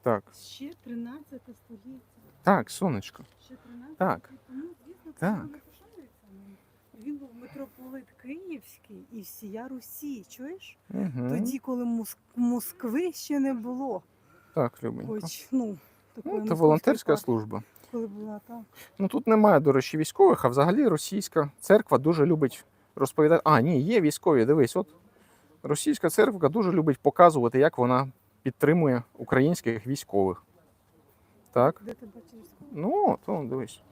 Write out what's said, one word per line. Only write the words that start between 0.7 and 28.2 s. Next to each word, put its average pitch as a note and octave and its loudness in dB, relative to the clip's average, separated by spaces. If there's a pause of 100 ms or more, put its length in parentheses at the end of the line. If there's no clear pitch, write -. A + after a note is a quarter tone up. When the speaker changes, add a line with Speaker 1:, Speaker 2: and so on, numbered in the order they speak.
Speaker 2:
тринадцяте B3 -16 (120)
століття. A#3+ -20 (400)
Speaker 1:
Так, F3 0
сонечко. - -8 (220)
Speaker 2:
Ще C4 -20
тринадцяте, B3 -20
Speaker 1:
Так. F#3 -4 (180)
Speaker 2:
тому, B3+ -14 (240)
звісно, D#4+ -20
Speaker 1:
Так. F#3+ -4
Speaker 2:
вони D4 -12
пишаються - -20
ним. G3 -20 (500)
Він D4 -12
був C#4 -18 (120)
митрополит C4 -18 (180)
Київський C4+ -18
і A3+ -14
всія G#3+ -14
Русі, C4 -14
чуєш? D#4+ -18 (100)
Speaker 1:
Мгм. B2+ -6
Speaker 2:
Тоді, A3+ -4
коли B3 -8
Мос-, A#3 -6 (200)
Москви A#3+ -4
ще - -6
не C4+ 0
було. B3 -8 (520)
Speaker 1:
Так, B2+ -2
Любенько. A#2 -8
Speaker 2:
Хоч, G#3 -12
ну, B3+ -2
такої G3+ -10 (380)
Speaker 1:
Ну, A3+ -18
це D4+ -8
Speaker 2:
московської G#3+ -2
Speaker 1:
волонтерська D#3 2
Speaker 2:
папи, C#3+ 0
Speaker 1:
служба. A2 -4 (300)
Speaker 2:
коли A3+ -8
була, G#3 -14
так. A#3 -16 (380)
Speaker 1:
Ну, G3 -2
тут - -4
немає, G#3+ 6
до D3 4
речі, C3 0
військових, - 4
а C3+ 6
взагалі F3 2
російська E3 -2 (100)
церква G3 4
дуже D3+ 2
любить D#3 0 (320)
розповідати. D3+ 2
А, D3+ 6
ні, D3 2
є G3+ 2
військові, D3 2
дивись, C3+ 2
от - -6 (680)
російська D3+ -2
церква G3 2
дуже F#3 0
любить D#3 0
показувати, C#3+ 4
як D3+ 2
вона B2+ 2 (340)